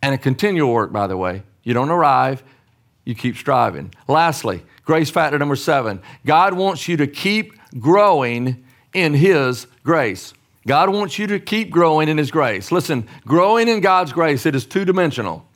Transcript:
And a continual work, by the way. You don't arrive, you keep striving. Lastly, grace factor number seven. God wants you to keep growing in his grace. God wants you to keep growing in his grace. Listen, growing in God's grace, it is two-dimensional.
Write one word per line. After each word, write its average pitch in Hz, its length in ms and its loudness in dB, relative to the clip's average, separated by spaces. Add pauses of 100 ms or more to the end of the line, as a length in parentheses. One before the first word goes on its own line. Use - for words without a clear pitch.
And 139 120 0
a 127 40 -4
continual 147 540 0
work, 107 200 0
by 104 140 -2
the 95 100 -6
way. 92 260 -6 (200)
You 107 120 -4
don't 131 160 0
arrive, 135 540 0 (600)
you 120 100 -8
keep 117 220 -6
striving. 101 560 -2 (140)
Lastly, 151 560 0 (220)
grace 160 260 0
factor 151 280 0
number 143 180 -2
seven. 127 460 -2 (220)
God 165 280 4
wants 185 340 -2
you 175 120 -2
to 147 80 2
keep 208 480 -4 (260)
growing 131 840 2 (300)
in 170 220 0
his 143 520 2 (160)
grace. 135 520 -2 (320)
God 151 240 2
wants 202 280 -4
you 208 100 -4
to 202 120 -2
keep 214 300 -4
growing 156 380 2
in 156 100 0
his 143 120 -2
grace. 117 400 -2
Listen, 156 380 -2 (180)
growing 196 400 4
in 226 140 0
God's 180 320 2
grace, 151 320 0
it 156 100 0
is 131 120 -2
two-dimensional. 160 760 -2 (120)